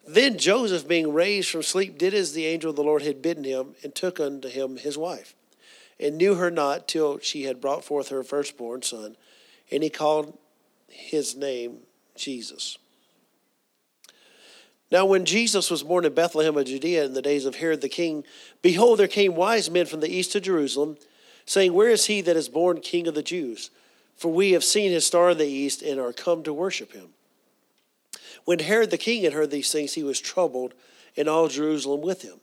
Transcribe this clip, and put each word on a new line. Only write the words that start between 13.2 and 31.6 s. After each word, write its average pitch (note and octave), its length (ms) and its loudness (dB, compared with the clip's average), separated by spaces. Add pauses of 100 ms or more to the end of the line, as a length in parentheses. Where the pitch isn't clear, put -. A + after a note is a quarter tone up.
Now F#3 160 6
when F#3+ 180 4
Jesus G3+ 460 0
was D#3 100 -2
born E3+ 240 0
in D3 80 2
Bethlehem D#3 420 4
of C#3 120 2
Judea D3 380 0
in C3 100 -8
the C3+ 60 0
days C#3+ 240 0
of C3 100 -2
Herod D#3+ 260 0
the C#3 80 -4
king, D#3 340 -2 (380)
behold, G3+ 380 6
there G3 80 6
came G3 260 2
wise F#3+ 360 2
men E3+ 180 2
from D#3 120 -8
the D#3 80 0
east F3+ 260 -2
to G#3+ 60 0
Jerusalem, D3+ 600 0 (480)
saying, F#3 260 4
"Where G#3 160 6
is A3 160 4
he G#3 160 0
that E3+ 160 2
is D3+ 120 -2
born E3+ 320 0
King F3 260 -2
of D#3 80 -4
the D3+ 80 -2
Jews? C#3+ 480 -8 (440)
For E3+ 160 -2
we F#3+ 200 4
have E3+ 120 4
seen G#3 280 2
his E3 140 0
star F3 260 4
in E3 80 0
the D3+ 80 2
east C#3 340 -4
and C#3 180 -4
are B2 140 -4
come E3+ 300 -2
to D3+ 100 -6
worship E3+ 400 -6
him." - 220 -20 (1300)
When F3 140 2
Herod G#3+ 320 2
the F3 80 0
king A3+ 240 -2
had D#3 100 2
heard D3+ 160 0
these C#3 220 -4
things, D3 220 -4
he D#3+ 100 -6
was C3+ 160 -4
troubled, B2+ 560 -4 (420)
and D3 100 0
all D#3+ 200 4
Jerusalem C#3+ 540 -2